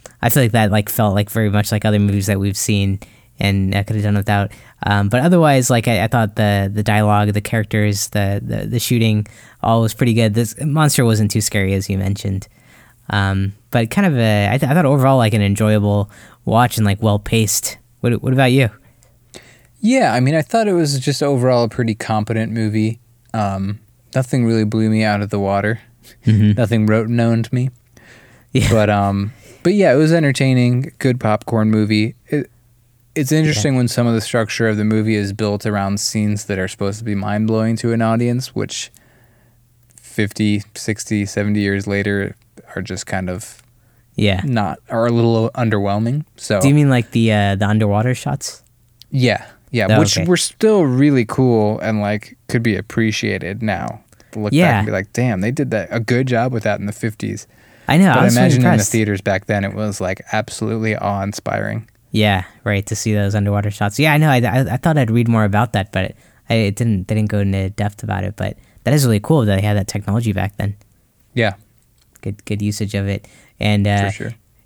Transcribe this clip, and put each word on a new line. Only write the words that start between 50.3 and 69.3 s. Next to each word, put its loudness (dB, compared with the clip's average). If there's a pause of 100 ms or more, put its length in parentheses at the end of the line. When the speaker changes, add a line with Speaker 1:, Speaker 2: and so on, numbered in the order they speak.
Speaker 2:
still 2
really 2
cool 2
and, -2
like, -6 (120)
could 0
be 0
appreciated -4
now. -6 (360)
Look -4
back -2
Speaker 1:
Yeah. 4
Speaker 2:
and 0
be -4
like, -4
"Damn, -2
they -2
did -4
that, -4
a -2
good 0
job 0
with -4
that -2
in -6
the -6
fifties." -8 (400)
Speaker 1:
I 2
know, 6
Speaker 2:
But 4
Speaker 1:
I 4
was 4
Speaker 2:
I 4
imagine 4
Speaker 1:
impressed. 4
Speaker 2:
in 4
the 2 (200)
theaters -2
back -4
then, 0
it -6
was, -6
like, -6 (100)
absolutely -4
awe-inspiring. -6 (260)
Speaker 1:
Yeah, 2 (200)
right, -2
to -6
see -4
those 0
underwater 0
shots. -4
Yeah, 2
I 2
know. 4
I, 4
I, 0 (160)
I 0
thought 0
I'd 0
read 2
more 2
about 0
that, -4
but -4 (340)
I, -2
it 0
didn't, -2
they -2
didn't 0
go -2
into 0
depth -6
about -6
it. -8
But -6 (280)
that -2
is 2
really 2
cool 2